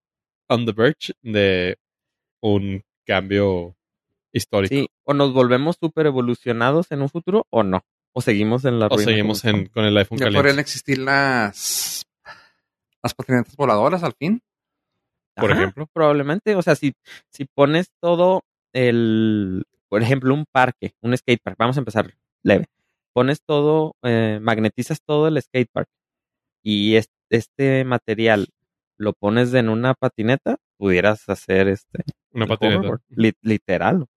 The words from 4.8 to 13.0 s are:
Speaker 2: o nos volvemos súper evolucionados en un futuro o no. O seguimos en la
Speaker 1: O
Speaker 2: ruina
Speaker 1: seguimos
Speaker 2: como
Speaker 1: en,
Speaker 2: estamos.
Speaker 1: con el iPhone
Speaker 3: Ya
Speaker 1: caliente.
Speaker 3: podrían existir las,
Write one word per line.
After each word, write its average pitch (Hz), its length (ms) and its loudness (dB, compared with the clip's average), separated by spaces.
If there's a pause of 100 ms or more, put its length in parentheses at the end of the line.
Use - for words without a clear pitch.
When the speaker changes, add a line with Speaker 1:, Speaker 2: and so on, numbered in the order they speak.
Speaker 2:
o 143 100 -2
nos 143 200 0
volvemos 131 460 2
súper 160 280 -2
evolucionados 123 840 -2
en 143 100 -4
un 139 80 -2
futuro 185 400 -4
o 113 140 2
no. 92 180 -2 (320)
O 127 80 -6
seguimos 113 440 0
en 123 140 0
la 110 80 2
Speaker 1:
O - 20 0
Speaker 2:
ruina 107 160 2
Speaker 1:
seguimos 107 360 0
Speaker 2:
como 117 100 -2
Speaker 1:
en, 104 60 2
Speaker 2:
estamos. - 160 -4
Speaker 1:
con 110 120 0
el 104 120 4
iPhone 104 220 0
Speaker 3:
Ya 127 60 0
Speaker 1:
caliente. 107 180 2
Speaker 3:
podrían 139 160 2
existir 139 400 -6
las, 131 1040 -2 (960)